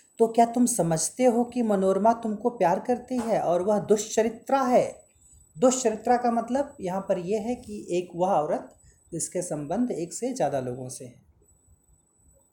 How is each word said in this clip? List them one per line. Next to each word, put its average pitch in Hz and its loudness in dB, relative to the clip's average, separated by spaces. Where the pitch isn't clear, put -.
"तो 226 4
क्या 233 4
तुम 240 2
समझते 170 0
हो 240 4
कि 240 -4
मनोरमा 196 4
तुमको 226 -4
प्यार 185 2
करती 247 -4
है 220 0
और 170 0
वह 208 2
दुष्चरित्रा 220 0
है?" 208 2
दुष्चरित्रा 240 2
का 240 0
मतलब 247 -2
यहाँ 190 -4
पर 190 -2
यह 190 -4
है 233 -4
कि 208 -12
एक 180 -2
वह 180 0
औरत 175 -2
जिसके 170 -6
संबंध 170 -4
एक - -6
से 254 -6
ज़्यादा 139 -2
लोगों 127 -8
से 127 -14
हैं, - -20